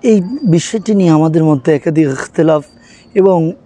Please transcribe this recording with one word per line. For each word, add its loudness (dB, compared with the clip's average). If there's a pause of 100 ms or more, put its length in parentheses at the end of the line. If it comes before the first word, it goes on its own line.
এই 2 (240)
বিষয়টি -2
নিয়ে 2
আমাদের 2
মধ্যে 0
একাধিক -2
ইখতিলাফ -2 (500)
এবং 0 (140)